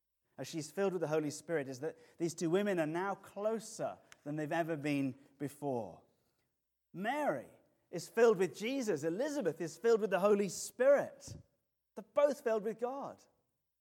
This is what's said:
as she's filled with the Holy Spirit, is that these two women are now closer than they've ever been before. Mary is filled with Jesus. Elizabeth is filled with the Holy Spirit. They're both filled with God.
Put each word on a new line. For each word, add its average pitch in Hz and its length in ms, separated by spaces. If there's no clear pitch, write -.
as 139 80
she's 156 240
filled 196 220
with 180 80
the 156 80
Holy 156 220
Spirit, 143 380
is 127 120
that 156 160
these 165 160
two 143 140
women 190 300
are 156 80
now 180 300
closer 196 840
than 147 120
they've 151 160
ever 165 240
been 139 380
before. 123 600
Mary 208 560
is 170 160
filled 226 320
with 180 160
Jesus. 214 480
Elizabeth 208 580
is 165 160
filled 226 240
with 214 100
the 190 100
Holy 202 280
Spirit. - 880
They're 208 80
both 294 300
filled 220 180
with 202 160
God. 240 380